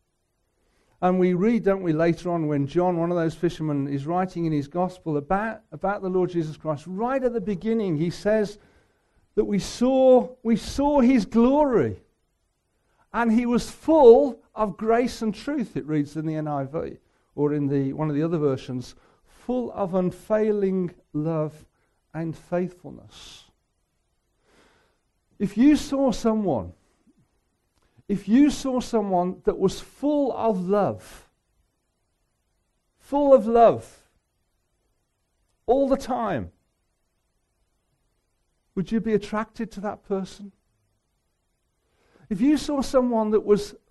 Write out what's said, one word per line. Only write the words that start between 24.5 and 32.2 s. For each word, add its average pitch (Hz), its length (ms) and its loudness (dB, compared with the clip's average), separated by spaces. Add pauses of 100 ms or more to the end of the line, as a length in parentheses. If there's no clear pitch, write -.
If 196 160 -4
you 277 220 6
saw 277 340 -2
someone, 180 600 -2 (1400)
if 196 180 -4
you 269 220 6
saw 254 320 -4
someone 185 640 -2
that 202 120 0
was 185 220 0
full 285 540 -2
of 190 340 -2
love, 180 640 -4 (1700)